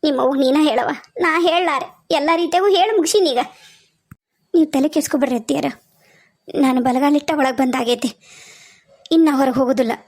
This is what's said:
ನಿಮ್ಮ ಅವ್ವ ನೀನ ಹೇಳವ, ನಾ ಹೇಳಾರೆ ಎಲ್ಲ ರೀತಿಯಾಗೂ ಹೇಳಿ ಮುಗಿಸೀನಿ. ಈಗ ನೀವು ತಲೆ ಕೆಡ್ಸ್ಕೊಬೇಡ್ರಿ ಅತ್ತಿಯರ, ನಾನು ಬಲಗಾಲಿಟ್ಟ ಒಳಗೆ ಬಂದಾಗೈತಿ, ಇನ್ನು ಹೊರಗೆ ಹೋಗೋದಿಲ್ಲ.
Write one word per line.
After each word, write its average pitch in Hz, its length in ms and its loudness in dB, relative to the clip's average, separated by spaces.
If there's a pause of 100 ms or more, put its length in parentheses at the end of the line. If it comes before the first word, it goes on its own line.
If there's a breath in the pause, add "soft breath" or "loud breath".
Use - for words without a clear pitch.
ನಿಮ್ಮ 277 180 0
ಅವ್ವ 262 140 0
ನೀನ 269 260 2
ಹೇಳವ, 302 280 0 (300)
ನಾ 339 200 0
ಹೇಳಾರೆ 339 460 0 (260)
ಎಲ್ಲ 302 240 0
ರೀತಿಯಾಗೂ 349 320 0
ಹೇಳಿ 392 280 2
ಮುಗಿಸೀನಿ. 349 340 2
ಈಗ 247 100 -2 (1160 soft breath)
ನೀವು 311 160 4
ತಲೆ 277 180 0
ಕೆಡ್ಸ್ಕೊಬೇಡ್ರಿ 277 480 -2
ಅತ್ತಿಯರ, 233 280 -4 (920 soft breath)
ನಾನು 262 260 2
ಬಲಗಾಲಿಟ್ಟ 285 560 0
ಒಳಗೆ 262 200 0
ಬಂದಾಗೈತಿ, 247 520 -2 (1000 loud breath)
ಇನ್ನು 320 260 4
ಹೊರಗೆ 262 180 0
ಹೋಗೋದಿಲ್ಲ. 254 360 0 (160)